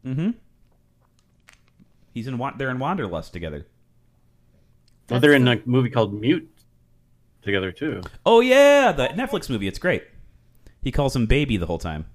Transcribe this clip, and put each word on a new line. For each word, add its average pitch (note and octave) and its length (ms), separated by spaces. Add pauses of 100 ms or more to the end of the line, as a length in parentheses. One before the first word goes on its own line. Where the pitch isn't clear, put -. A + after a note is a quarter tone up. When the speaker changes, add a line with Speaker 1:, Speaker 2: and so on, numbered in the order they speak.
Speaker 1:
Mm-hmm. D3 240 (1800)
He's A#2+ 120
in C3 120
Wa-, C3 180
they're C3 140
in B2+ 80
Wanderlust C3 540
together. D#2 340 (1400)
Speaker 2:
Well, B2 100
they're D3 140
in C3 100
Speaker 3:
That's A#2+ 200
Speaker 2:
a B2 40
movie B2 220
called G#2+ 280
Mute C#3 300 (960)
together F#2+ 300
too. A#2 300 (240)
Speaker 1:
Oh A#3 140
yeah, C4+ 520
the C3 160
Netflix G3+ 420
movie. G2+ 180
It's F#2 100
great. - 260 (760)
He C3 100
calls C#3 240
him A#2+ 100
baby B2+ 300
the E2+ 100
whole E2 120
time. D#2+ 360